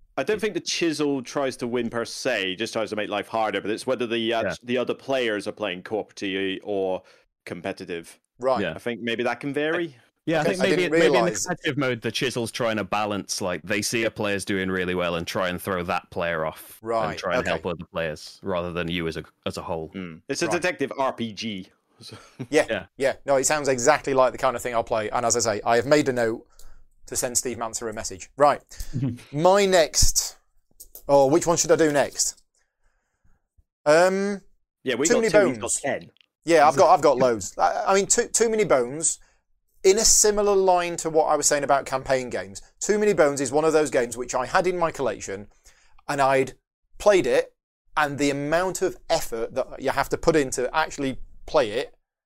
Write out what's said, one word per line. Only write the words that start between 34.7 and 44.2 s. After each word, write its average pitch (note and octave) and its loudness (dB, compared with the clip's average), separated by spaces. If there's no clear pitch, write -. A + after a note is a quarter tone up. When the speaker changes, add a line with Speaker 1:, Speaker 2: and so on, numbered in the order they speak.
Speaker 1:
Yeah, B2+ -2
we C3+ 0
Speaker 3:
Too A#3+ 4
Speaker 1:
got A#3 4
Speaker 3:
Many A3+ 2
Speaker 1:
two, G#3 6
he's C3 -2
got - -12
Speaker 3:
Bones. - -4
Speaker 1:
ten. G2+ -6
Speaker 3:
Yeah, D3+ 6
I've D#3 4
got, E3+ 8
I've F3+ 6
got C#3+ 4
loads. A#2+ 0
I, F3 0
I G3 4
mean, G3 2
Too, A#3 0
Too A3+ 2
Many A3 2
Bones, D3 0
in F#3+ 6
a A3 2
similar G#3 4
line F3+ 4
to E3 -4
what D#3 4
I D3+ 2
was D3 -2
saying D3 2
about C#3 2
campaign C3 -2
games, G2 -8
Too G#3 0
Many G#3 4
Bones D3 4
is C3 -2
one D3+ 2
of D#3+ 4
those D3+ 2
games A#2+ -2
which B2 -6